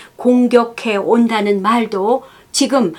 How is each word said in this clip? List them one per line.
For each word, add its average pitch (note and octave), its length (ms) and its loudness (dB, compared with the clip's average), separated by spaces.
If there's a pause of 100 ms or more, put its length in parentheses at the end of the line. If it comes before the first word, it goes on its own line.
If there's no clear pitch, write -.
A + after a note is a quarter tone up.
(180)
공격해 A#3+ 800 0
온다는 G#3 680 0
말도 A3 640 -2 (260)
지금 A#3+ 480 0